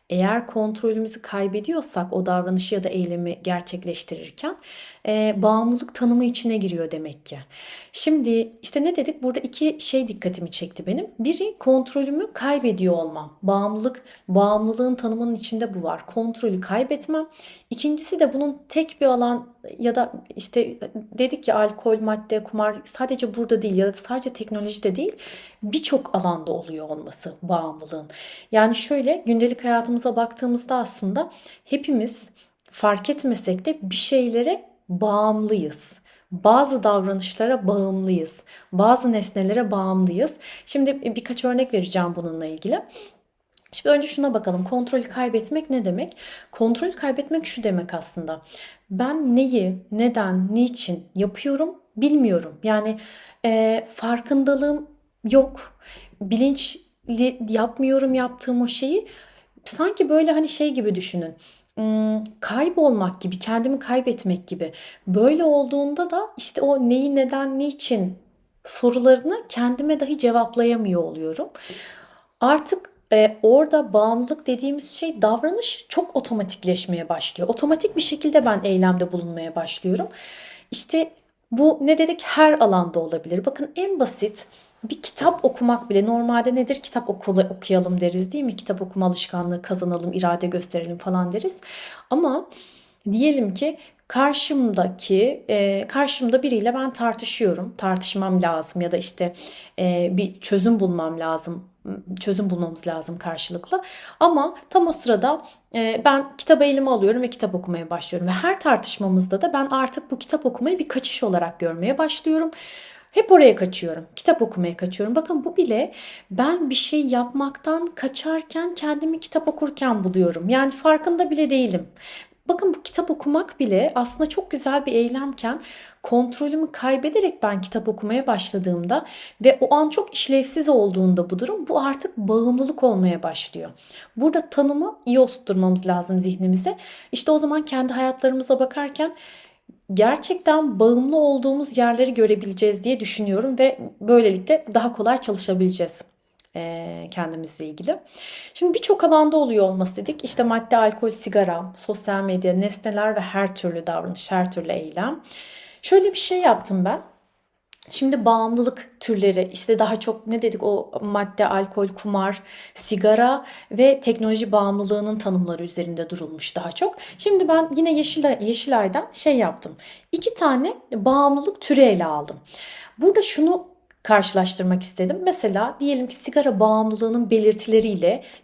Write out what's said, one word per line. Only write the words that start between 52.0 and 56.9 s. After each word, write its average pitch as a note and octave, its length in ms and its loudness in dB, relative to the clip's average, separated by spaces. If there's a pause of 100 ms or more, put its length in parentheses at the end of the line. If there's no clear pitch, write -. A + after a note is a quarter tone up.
Yani, G#3+ 360 0 (460)
e, A3 500 2
farkındalığım C#4 920 0 (380)
yok. C4+ 480 2 (480)
Bilinçli B3 1200 -2 (100)